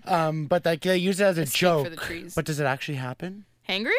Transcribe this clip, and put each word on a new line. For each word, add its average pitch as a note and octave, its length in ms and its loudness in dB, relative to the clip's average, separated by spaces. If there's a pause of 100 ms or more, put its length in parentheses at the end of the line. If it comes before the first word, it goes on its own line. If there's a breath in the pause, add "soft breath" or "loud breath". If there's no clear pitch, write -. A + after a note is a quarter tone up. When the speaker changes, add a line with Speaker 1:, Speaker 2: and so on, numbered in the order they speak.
Speaker 1:
Um, D#3 440 0
but, F3 180 2
like, E3 160 0
they F#3 160 2
use F#3 240 2
it G3+ 40 6
as F#3 120 4
a E3 40 2
Speaker 2:
I D3 40 -2
speak - 160 -2
for E3+ 280 4
the E3 60 -12
Speaker 1:
joke. - 120 -8
Speaker 2:
trees. E3+ 280 -10
Speaker 1:
But D#3 80 0
does D3+ 160 -4
it D3 60 2
actually C#3 300 -2
happen? E3+ 500 -8 (240)
Speaker 2:
Hangry? G#3 300 -2